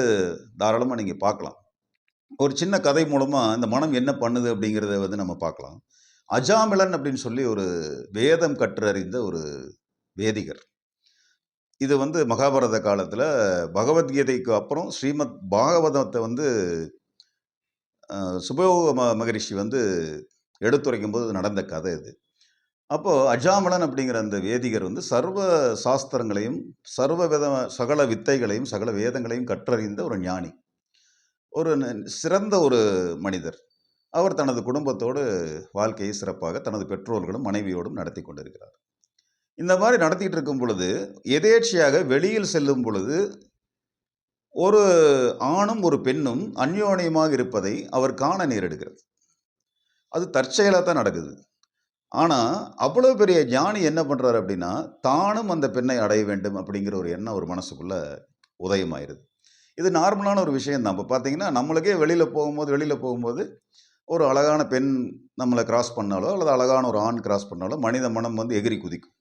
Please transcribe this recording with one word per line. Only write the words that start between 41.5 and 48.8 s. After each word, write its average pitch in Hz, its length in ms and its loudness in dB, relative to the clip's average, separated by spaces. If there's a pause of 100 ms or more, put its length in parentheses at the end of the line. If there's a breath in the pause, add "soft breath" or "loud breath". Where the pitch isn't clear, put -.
வெளியில் 185 380 2
செல்லும் 139 380 0
பொழுது, 117 560 -2 (1120)
ஒரு 202 320 6 (580)
ஆணும் 202 440 0
ஒரு 151 180 4
பெண்ணும் 131 560 -2
அந்யோன்யமாக 165 760 2
இருப்பதை 110 560 -2
அவர் 131 260 0
காண 170 320 -2
நேரிடுகிறது. 92 500 -4 (1120)